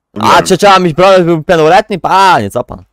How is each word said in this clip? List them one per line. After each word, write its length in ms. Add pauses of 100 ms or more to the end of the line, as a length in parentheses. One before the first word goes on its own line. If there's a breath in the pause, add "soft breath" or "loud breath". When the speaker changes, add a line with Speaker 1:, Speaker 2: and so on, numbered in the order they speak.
(140)
Speaker 1:
Nie 100
Speaker 2:
A 120
Speaker 1:
wiem. 100
Speaker 2:
czy 120
trzeba 220
mieć 140
brodę, 240
żeby 80
był 180
pełnoletni? 560
Panie, 500
co 140
pan? 300